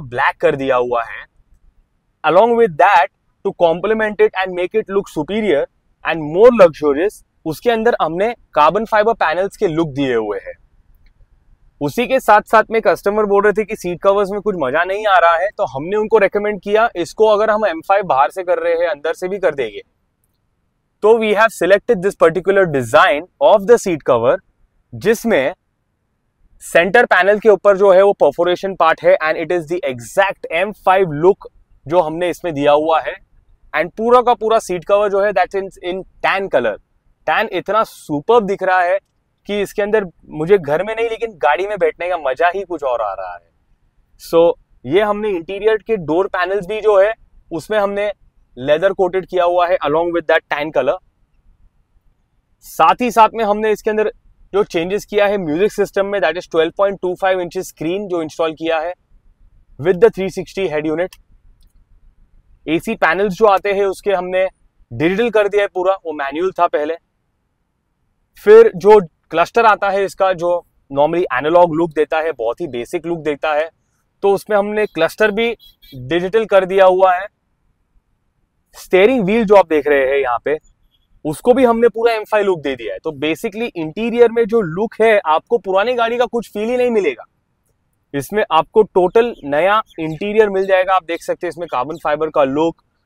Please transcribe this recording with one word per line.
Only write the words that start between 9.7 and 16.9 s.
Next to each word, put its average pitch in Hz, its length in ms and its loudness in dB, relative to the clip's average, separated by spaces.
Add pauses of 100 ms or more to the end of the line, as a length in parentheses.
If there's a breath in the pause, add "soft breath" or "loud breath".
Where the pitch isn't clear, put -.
दिए 135 200 -2
हुए 104 240 -2
हैं। 90 220 -16 (1200)
उसी - 260 -2
के 262 140 0
साथ 214 260 4
साथ 220 240 4
में 226 120 0
customer 208 440 0
बोल 202 180 2
रहे 208 80 4
थे 208 120 -4
कि 180 120 -8
seat 175 260 -8
covers 196 280 2
में 208 100 -6
कुछ 202 180 -4
मजा 143 260 0
नहीं 202 220 -4
आ 190 120 4
रहा 170 180 4
है, 180 120 -2 (100)
तो 208 80 -2
हमने 160 300 -6
उनको 214 220 2
recommend 208 440 0
किया, 214 340 0